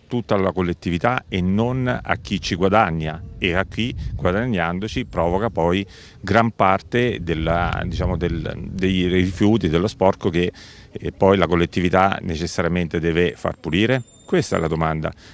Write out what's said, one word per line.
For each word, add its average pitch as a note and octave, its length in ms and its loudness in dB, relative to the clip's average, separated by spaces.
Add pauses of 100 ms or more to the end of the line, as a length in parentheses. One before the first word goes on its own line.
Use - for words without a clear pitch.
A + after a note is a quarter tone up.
tutta A#2 320 -2
la F#2+ 160 2
collettività F2+ 760 -2
e F#2+ 120 -2
non A#2 460 0
a A#2+ 300 -2
chi F#2+ 240 -4
ci - 140 -4
guadagna E2+ 680 2 (160)
e F2 160 0
a F#2 100 2
chi, A#2+ 300 -4 (200)
guadagnandoci, F#2+ 880 -2
provoca F#2 460 -2
poi F2 360 0 (340)
gran A2 320 2
parte G#2+ 680 0
della, E2 640 0
diciamo, F2+ 320 -2
del, E2 380 -4 (140)
dei F#2 380 0
rifiuti, F#2+ 640 2
dello E2 180 2
sporco F#2+ 440 2
che, F2 200 0 (400)
eh, - 220 -8
poi G2 240 4
la F2 100 4
collettività F2 760 2
necessariamente E2+ 760 -2
deve E2 380 0
far - 220 -6
pulire? A2 440 0 (220)
Questa D#3 320 0
è F2+ 40 2
la D#2+ 80 0
domanda, D#2+ 440 -2 (220)